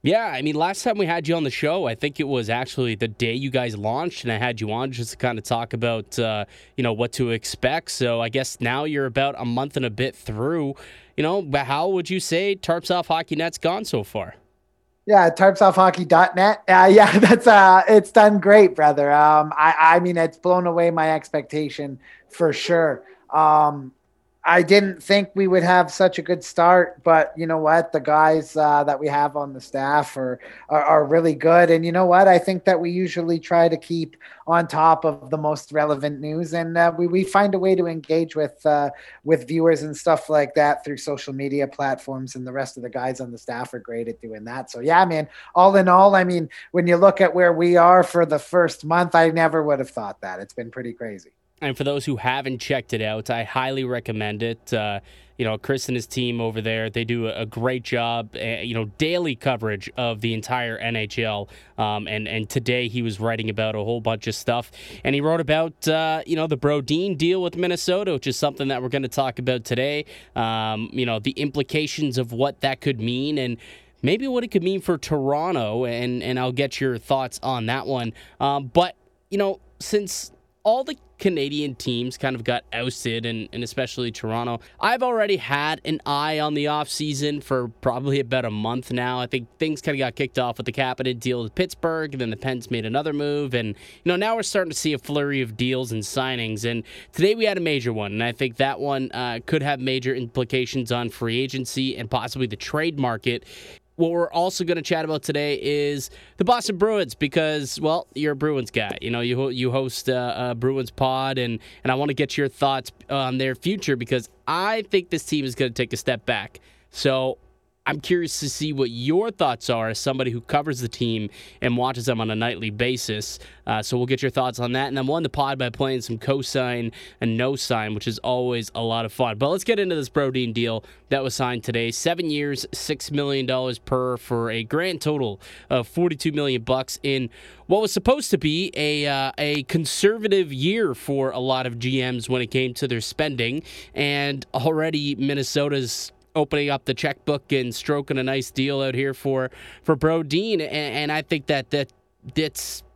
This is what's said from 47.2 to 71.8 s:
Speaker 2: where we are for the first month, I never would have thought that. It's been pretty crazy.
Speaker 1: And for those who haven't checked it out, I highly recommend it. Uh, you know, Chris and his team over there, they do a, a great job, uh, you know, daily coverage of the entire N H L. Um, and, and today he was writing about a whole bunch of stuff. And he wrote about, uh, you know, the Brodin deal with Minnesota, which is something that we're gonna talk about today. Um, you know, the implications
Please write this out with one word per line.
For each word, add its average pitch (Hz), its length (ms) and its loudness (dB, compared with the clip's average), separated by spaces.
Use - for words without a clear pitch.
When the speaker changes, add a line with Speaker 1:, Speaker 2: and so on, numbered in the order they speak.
Speaker 2:
where 175 160 6
we 175 240 4
are 175 260 10
for 170 240 4
the 147 140 0
first 170 460 0
month, 170 280 2
I 165 140 6
never 160 340 2
would 147 180 0
have 131 100 -6
thought 104 320 -10
that. 92 180 -10
It's 101 140 -14
been 117 180 -12
pretty 120 220 -12
crazy. 107 380 -12
Speaker 1:
And 135 160 -4
for - 80 -6
those 139 220 -2
who 135 120 -4
haven't 131 420 -4
checked 131 340 -4
it 110 80 -4
out, 107 300 -6
I 117 120 -2
highly 131 400 -4
recommend 110 600 -4
it. 117 280 -6
Uh, 104 280 -4
you 123 60 -2
know, 110 120 -2
Chris 135 320 -4
and 127 60 -2
his 117 100 -4
team 120 340 -4
over 110 220 -4
there, 110 300 -4
they 117 120 -4
do 113 260 -2
a, 110 120 -6
a 113 60 -4
great 123 340 -4
job, 117 540 -4
uh, 113 260 -6
you 117 140 -6
know, 110 100 -2
daily 160 360 -2
coverage 110 640 -4
of 117 240 -4
the 113 140 -2
entire 117 420 -6
N 117 180 -6
H 110 220 -6
L. 107 320 -4
Um, 107 280 -2
and, 107 200 -6
and 110 200 -6
today 123 400 -2
he 120 140 -6
was 110 180 -6
writing 110 300 -4
about 110 240 -4
a 107 60 -6
whole 113 220 -4
bunch 113 260 -4
of 110 80 -6
stuff. 120 360 -4
And 135 120 0
he 143 60 -2
wrote 160 200 0
about, 156 460 -2
uh, 160 400 0
you 165 80 0
know, 160 100 0
the 151 140 -2
Brodin 147 580 0
deal 175 240 2
with 175 140 -4
Minnesota, 180 580 -2
which 135 140 -4
is 127 100 -4
something 143 300 -2
that 127 160 -4
we're 127 60 -6
gonna 135 180 -4
talk 131 320 -4
about 127 260 -2
today. 143 400 -2
Um, 110 580 -4
you 127 140 -2
know, 113 100 -2
the 110 140 -4
implications 147 880 -4